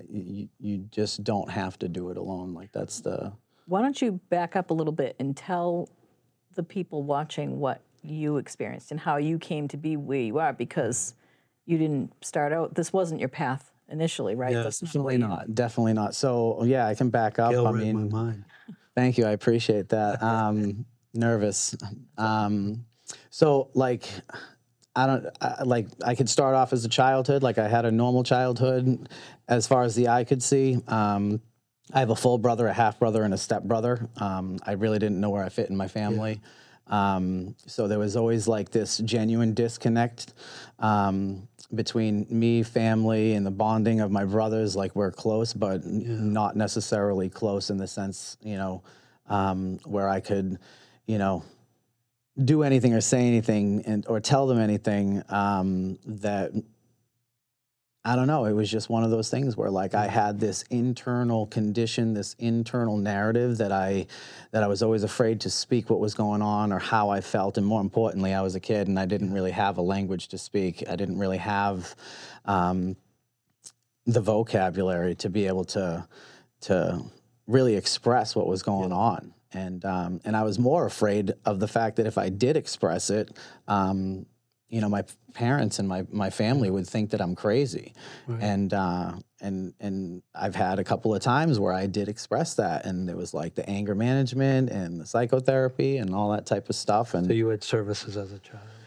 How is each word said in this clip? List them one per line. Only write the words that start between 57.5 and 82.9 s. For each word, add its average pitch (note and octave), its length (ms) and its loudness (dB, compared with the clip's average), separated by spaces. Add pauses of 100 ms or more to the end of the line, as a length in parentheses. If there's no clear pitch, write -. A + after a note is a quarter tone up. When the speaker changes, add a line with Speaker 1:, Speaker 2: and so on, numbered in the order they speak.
Speaker 1:
I A#2+ 120 2
don't B2+ 100 4
know. C#3+ 200 2
It G#2+ 80 2
was G#2 160 2
just G#2+ 200 -2
one A2+ 140 2
of A2+ 80 2
those A2+ 180 0
things B2+ 260 0
where, G#2 140 0
like, F#2+ 240 -2
I G#2 140 2
had G#2 320 0
this G#2 320 -2
internal A#2+ 760 0
condition, A2+ 680 0
this G2+ 240 -6
internal A#2 580 0
narrative A2 640 2
that G2+ 120 0
I, F#2+ 360 0 (440)
that G#2+ 120 2
I G2+ 40 4
was G2+ 140 0
always A2 220 4
afraid A2 380 0
to F#2 100 -4
speak - 400 0
what G#2+ 80 4
was G#2+ 160 0
going G#2 260 0
on G#2 320 0
or F#2+ 60 -2
how G#2 300 2
I G2 120 0
felt. G2 380 -2
And G2+ 80 2
more A2 120 2
importantly, F#2+ 540 0
I G2 80 0
was F#2+ 140 -2
a F#2 40 -6
kid G#2 280 0
and F#2+ 120 2
I F#2+ 60 0
didn't F#2+ 260 -2
really F#2 200 -2
have G2 260 0
a F2+ 60 0
language F#2+ 460 -2
to F#2 100 -10
speak. F#2 500 -4
I F2 60 -4
didn't F#2+ 240 -4
really F#2+ 180 0
have, G2+ 560 -2 (520)
um, F#2 500 0 (1120)
the A#2+ 140 4
vocabulary F#2 920 2
to - 140 -6
be G2 160 0
able F#2 200 0
to, F2+ 420 -4 (540)
to F2 420 0 (420)
really A#2+ 300 4
express A2+ 600 0
what F#2+ 120 2
was F#2+ 160 -2
going F#2+ 260 -2
Speaker 3:
Yeah. F2 60 -2
Speaker 1:
on. G2+ 380 0 (200)
And, F#2 320 -8
um, F2+ 400 -4
and A2 100 0
I A2 60 2
was G#2 160 0
more B2+ 300 2
afraid G#2 460 0 (120)
of G2+ 140 0
the G#2 80 0
fact A2+ 300 -2
that A2 100 2
if A2 100 -4
I G2 120 -2
did B2 280 0
express F#2+ 540 -2